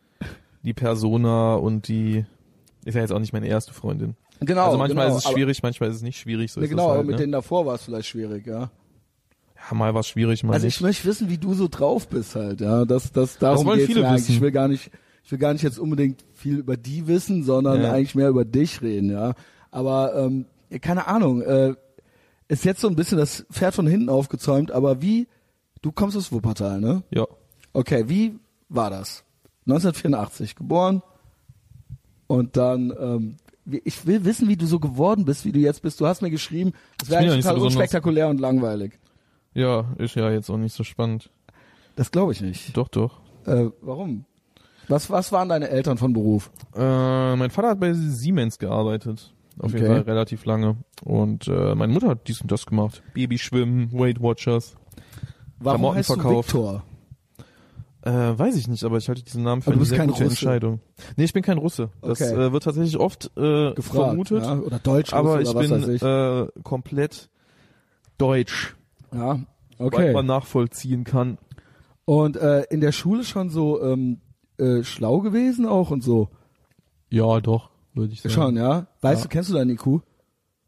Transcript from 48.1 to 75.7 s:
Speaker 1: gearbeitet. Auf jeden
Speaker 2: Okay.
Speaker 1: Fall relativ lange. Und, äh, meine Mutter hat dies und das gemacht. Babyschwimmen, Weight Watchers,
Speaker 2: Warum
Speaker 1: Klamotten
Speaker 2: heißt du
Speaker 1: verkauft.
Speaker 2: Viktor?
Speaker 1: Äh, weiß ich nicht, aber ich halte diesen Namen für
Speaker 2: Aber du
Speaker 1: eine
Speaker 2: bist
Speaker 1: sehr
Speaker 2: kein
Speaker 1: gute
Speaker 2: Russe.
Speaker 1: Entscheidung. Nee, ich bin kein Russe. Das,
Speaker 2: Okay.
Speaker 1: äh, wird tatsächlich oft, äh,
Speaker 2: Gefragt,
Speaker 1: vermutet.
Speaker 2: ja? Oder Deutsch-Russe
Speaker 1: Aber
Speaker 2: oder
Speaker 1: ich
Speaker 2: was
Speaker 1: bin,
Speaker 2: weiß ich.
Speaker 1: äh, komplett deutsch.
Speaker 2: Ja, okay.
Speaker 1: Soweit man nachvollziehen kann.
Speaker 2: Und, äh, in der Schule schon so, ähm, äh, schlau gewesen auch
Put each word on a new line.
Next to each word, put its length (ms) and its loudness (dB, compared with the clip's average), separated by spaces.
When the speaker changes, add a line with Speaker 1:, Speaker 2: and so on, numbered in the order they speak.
Speaker 1:
gearbeitet. 760 -4
Auf 120 -4
jeden 140 0
Speaker 2:
Okay. 80 6
Speaker 1:
Fall 80 4
relativ 440 -2
lange. 320 0
Und, 440 0
äh, 280 0
meine 180 2
Mutter 160 2
hat 180 -2
dies 140 -6
und 100 -4
das 140 -2
gemacht. 380 -2
Babyschwimmen, 800 -2
Weight 280 0
Watchers, 540 0
Speaker 2:
Warum 220 0
Speaker 1:
Klamotten 180 2
Speaker 2:
heißt 100 0
du 60 2
Speaker 1:
verkauft. 340 2
Speaker 2:
Viktor? 340 -2
Speaker 1:
Äh, 360 0
weiß 200 0
ich 100 -4
nicht, 160 -4
aber 140 0
ich 100 -6
halte 160 -4
diesen 200 -6
Namen 180 0
für 60 -8
Speaker 2:
Aber 80 4
du 20 4
Speaker 1:
eine 40 4
Speaker 2:
bist 100 4
Speaker 1:
sehr 80 4
Speaker 2:
kein 100 2
Speaker 1:
gute 160 0
Speaker 2:
Russe. 100 2
Speaker 1:
Entscheidung. 440 0
Nee, 80 2
ich 80 2
bin 100 0
kein 160 2
Russe. 320 -4
Das, 200 -4
Speaker 2:
Okay. 120 0
Speaker 1:
äh, 180 2
wird 120 0
tatsächlich 340 0
oft, 400 -4
äh, 360 2
Speaker 2:
Gefragt, 340 0
Speaker 1:
vermutet. 360 -2
Speaker 2:
ja? 140 -2
Oder 220 -4
Deutsch-Russe 360 0
Speaker 1:
Aber 180 4
Speaker 2:
oder 80 4
Speaker 1:
ich 120 0
Speaker 2:
was 160 2
Speaker 1:
bin, 140 4
Speaker 2:
weiß 40 -4
ich. 140 0
Speaker 1:
äh, 640 0
komplett 640 -6
deutsch. 580 0
Speaker 2:
Ja, 260 -2
okay. 200 -2
Speaker 1:
Soweit 160 4
man 120 2
nachvollziehen 800 -2
kann. 320 0
Speaker 2:
Und, 300 2
äh, 360 2
in 100 0
der 100 4
Schule 320 -2
schon 260 -4
so, 320 0
ähm, 380 0
äh, 260 2
schlau 380 0
gewesen 440 0
auch 260 2